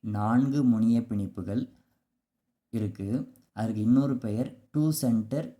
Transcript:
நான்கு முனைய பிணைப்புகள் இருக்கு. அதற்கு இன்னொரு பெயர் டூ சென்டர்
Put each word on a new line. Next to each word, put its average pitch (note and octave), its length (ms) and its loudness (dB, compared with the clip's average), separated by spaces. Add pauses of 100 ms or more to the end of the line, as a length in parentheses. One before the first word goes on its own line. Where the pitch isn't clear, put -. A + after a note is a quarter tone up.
நான்கு A#2+ 560 2 (120)
முனைய A2+ 260 4 (120)
பிணைப்புகள் G2+ 520 -4 (1160)
இருக்கு. G#2+ 300 -6 (500)
அதற்கு A2 300 -2
இன்னொரு C3+ 360 4
பெயர் G#2+ 260 -2 (240)
டூ D3+ 100 2 (180)
சென்டர் B2 460 0 (120)